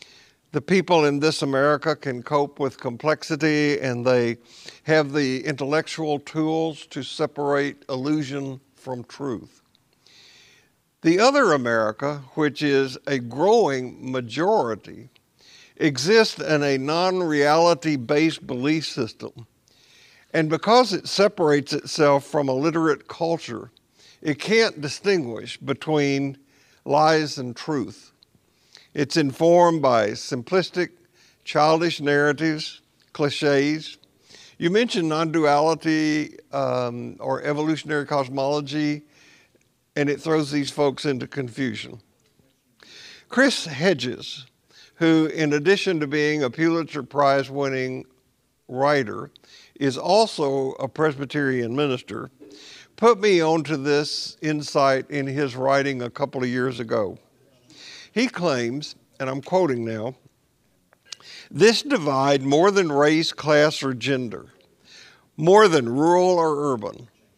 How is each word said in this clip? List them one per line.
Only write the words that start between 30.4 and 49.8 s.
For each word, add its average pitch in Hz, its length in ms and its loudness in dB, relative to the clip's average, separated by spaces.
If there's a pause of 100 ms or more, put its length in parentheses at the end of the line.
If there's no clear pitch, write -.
childish 160 560 2
narratives, 147 800 -2 (320)
cliches. 147 880 -2 (580)
You 170 140 -2
mentioned 196 380 0
non-duality, 156 1300 0 (160)
um, 123 640 -4
or 131 240 -6
evolutionary 147 640 -4
cosmology, 147 960 -2 (920)
and 143 120 0
it 139 120 -2
throws 156 320 -2
these 143 180 -2
folks 143 340 -2
into 131 220 -4
confusion. 123 720 -8 (1300)
Chris 262 380 2
Hedges, 135 800 -4 (500)
who, 160 300 4
in 151 260 -2
addition 175 460 2
to 151 80 -4
being 151 380 0
a 123 60 0
Pulitzer 160 520 -2
Prize 139 480 0
winning 131 540 -6 (640)
writer, 127 640 -2 (420)
is 135 240 -2